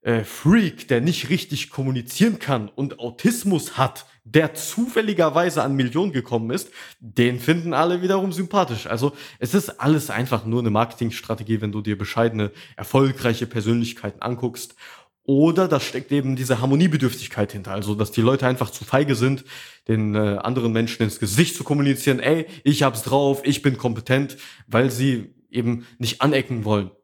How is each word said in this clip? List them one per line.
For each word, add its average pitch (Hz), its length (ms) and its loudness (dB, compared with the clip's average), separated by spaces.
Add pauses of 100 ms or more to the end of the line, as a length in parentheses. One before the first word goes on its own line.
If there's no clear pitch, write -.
äh, 113 240 0
Freak, 185 640 2
der 120 140 2
nicht 156 260 -2
richtig - 420 -4
kommunizieren 135 680 -2
kann 117 300 -2
und 135 300 -6
Autismus 196 800 -2
hat, - 300 0 (180)
der 151 300 2
zufälligerweise 175 1080 0
an 139 140 0
Millionen 135 360 0
gekommen 117 380 -2
ist, - 200 -6 (280)
den 120 400 0
finden 165 360 0
alle 175 260 2
wiederum 190 320 0
sympathisch. 170 540 -2
Also 117 260 -2 (260)
es 120 140 -4
ist - 280 -2
alles 147 280 2
einfach 117 380 -2
nur 117 140 0
eine 117 100 0
Marketingstrategie, 110 920 -2
wenn 104 120 -4
du 107 100 -6
dir 104 160 -4
bescheidene, 107 520 0 (260)
erfolgreiche 123 680 0
Persönlichkeiten 117 760 -2
anguckst. 120 520 -8 (520)
Oder 160 420 4
da 147 120 2
steckt - 320 -6
eben 135 240 0
diese 123 240 0
Harmoniebedürftigkeit 135 920 2
hinter, 98 200 -10
also 104 220 -2
dass 104 180 -2
die - 80 0
Leute 131 260 4
einfach 127 220 0
zu - 160 -14
feige 143 300 2
sind, 131 300 0 (440)
den, 107 260 0
äh, 107 40 2 (240)
anderen 117 300 0
Menschen 113 300 0
ins 107 160 -2
Gesicht 117 380 2
zu 139 80 -10
kommunizieren, 139 560 2
„Ey, 156 260 0 (160)
ich 143 200 4
hab's 117 200 0
drauf, 139 420 2
ich 143 180 0
bin 135 160 2
kompetent“, 131 580 -2 (300)
weil 123 240 2
sie 123 440 -2 (160)
eben 120 360 -2 (100)
nicht 117 240 -4
anecken 131 460 0
wollen. 101 240 0 (140)